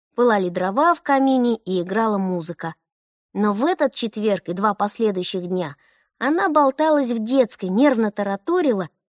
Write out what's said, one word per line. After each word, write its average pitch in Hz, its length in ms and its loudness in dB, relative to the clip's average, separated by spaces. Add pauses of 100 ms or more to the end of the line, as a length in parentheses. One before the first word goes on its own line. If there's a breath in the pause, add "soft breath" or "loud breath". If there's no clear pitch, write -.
(160)
Пылали 214 340 2
дрова 196 440 0
в - 80 -4
камине 262 560 2
и 180 240 -4
играла 208 360 -2
музыка. 180 580 -6 (640)
Но 208 160 0
в 214 120 -2
этот 311 280 0
четверг 208 560 -4
и 175 40 -4
два 202 200 0
последующих 196 720 -2
дня 175 280 -4 (420)
она 339 320 0
болталась 294 640 2
в 233 80 -2
детской, 220 500 0
нервно 226 420 2
тараторила 202 800 -2 (260)